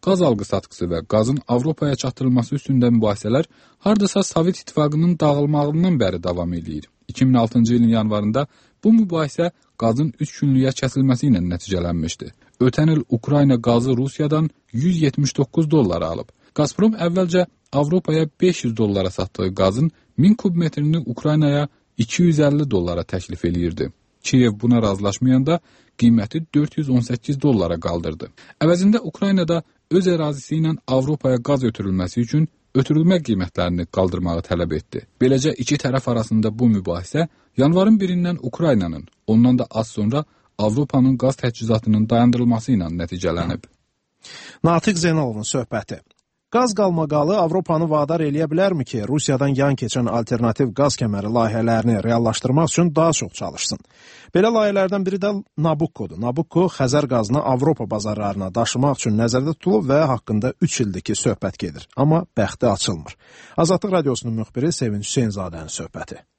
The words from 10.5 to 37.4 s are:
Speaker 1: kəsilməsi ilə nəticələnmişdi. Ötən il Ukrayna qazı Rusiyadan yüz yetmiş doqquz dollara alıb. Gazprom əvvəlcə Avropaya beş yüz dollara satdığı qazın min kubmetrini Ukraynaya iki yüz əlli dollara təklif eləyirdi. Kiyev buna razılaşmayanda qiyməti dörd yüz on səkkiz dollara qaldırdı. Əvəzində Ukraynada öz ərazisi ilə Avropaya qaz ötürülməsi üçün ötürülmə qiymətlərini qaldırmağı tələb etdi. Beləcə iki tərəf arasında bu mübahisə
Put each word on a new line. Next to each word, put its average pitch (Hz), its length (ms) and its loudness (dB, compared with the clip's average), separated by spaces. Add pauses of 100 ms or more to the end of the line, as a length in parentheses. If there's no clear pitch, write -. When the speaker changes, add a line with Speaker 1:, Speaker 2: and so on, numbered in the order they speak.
Speaker 1:
kəsilməsi 135 500 0
ilə 92 100 2 (120)
nəticələnmişdi. 85 800 -4 (300)
Ötən 156 320 2
il 147 160 0
Ukrayna 135 520 2
qazı 120 360 2
Rusiyadan 151 520 -2 (240)
yüz 165 280 0
yetmiş 143 360 0
doqquz 147 340 0
dollara 87 360 2
alıb. - 220 -8 (260)
Gazprom 196 380 2
əvvəlcə 175 520 0 (280)
Avropaya 156 560 0 (120)
beş 185 220 2
yüz 113 140 -2
dollara 98 320 2
satdığı 95 460 -4
qazın 107 360 2 (260)
min 196 160 6
kubmetrini 165 720 0
Ukraynaya 147 600 0 (300)
iki - 260 0
yüz 165 160 4
əlli 143 320 2
dollara 87 300 -2
təklif 90 440 -8
eləyirdi. 87 460 -2 (320)
Kiyev 120 380 2
buna 120 200 4
razılaşmayanda 127 800 0 (400)
qiyməti 117 460 2 (100)
dörd 147 220 0
yüz 147 120 -4
on 123 200 2
səkkiz 135 320 -4
dollara 92 380 2
qaldırdı. 82 500 -6 (340)
Əvəzində 185 400 4
Ukraynada 170 600 -2 (280)
öz 180 160 2
ərazisi 156 520 -2
ilə 160 160 0 (120)
Avropaya 131 500 0
qaz 131 260 0
ötürülməsi 95 640 -2
üçün 156 220 0 (280)
ötürülmə 160 480 2
qiymətlərini 87 640 -2
qaldırmağı 87 640 -2
tələb 85 300 -2
etdi. - 260 -12 (160)
Beləcə 135 360 2
iki 127 180 -2
tərəf 131 360 -2
arasında 110 480 0
bu 123 100 4
mübahisə 95 580 -2 (300)